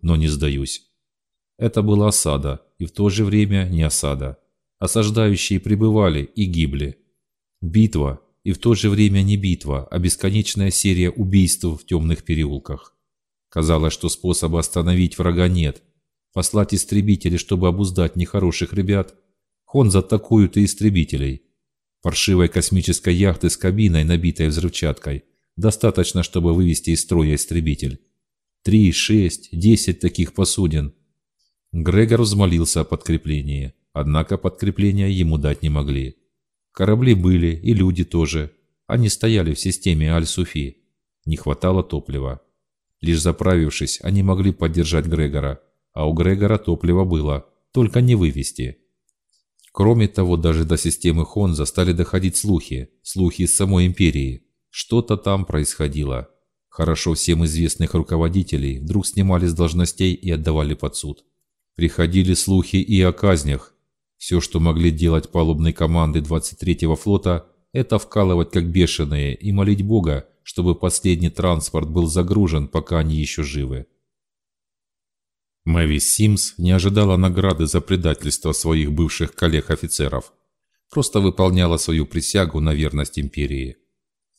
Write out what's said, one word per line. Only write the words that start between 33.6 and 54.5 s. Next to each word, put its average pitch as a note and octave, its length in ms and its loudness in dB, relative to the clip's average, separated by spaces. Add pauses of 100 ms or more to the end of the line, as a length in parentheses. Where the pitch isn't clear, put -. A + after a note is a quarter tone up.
однако D2+ 440 -2
подкрепления G2 720 -2
ему F2 300 0
дать D2 240 -2
не D#2 80 0
могли. C#2 460 -4 (560)
Корабли A#2+ 420 2
были, F2 400 2
и D#2+ 180 0
люди F#2 320 2
тоже. D#2+ 480 -2 (340)
Они A#2 220 0
стояли G2 460 0
в - 60 -8
системе D#2+ 520 0
Аль-Суфи. D#2+ 640 -4 (480)
Не D2+ 120 -4
хватало F2+ 460 -2
топлива. C2+ 600 -8 (580)
Лишь D#2+ 200 0
заправившись, E2 840 0
они G2 200 0
могли F#2+ 300 2
поддержать E2 540 0
Грегора, D2 540 -2 (320)
а D2+ 160 -4
у D#2 40 0
Грегора G2 460 2
топливо F2 460 0
было, D2+ 420 -2 (260)
только A#2+ 280 2
не B2 140 4
вывести. C#2 640 -2 (960)
Кроме A2 340 4
того, F2+ 300 0
даже E2 280 2
до D#2+ 120 0
системы E2 480 0
Хонза E2+ 400 -2
стали F2+ 280 0
доходить F2+ 440 -2
слухи, D#2 540 -4 (120)
слухи F#2 400 -2
из E2+ 140 0
самой F#2+ 300 2
Империи. C#2+ 600 -2 (240)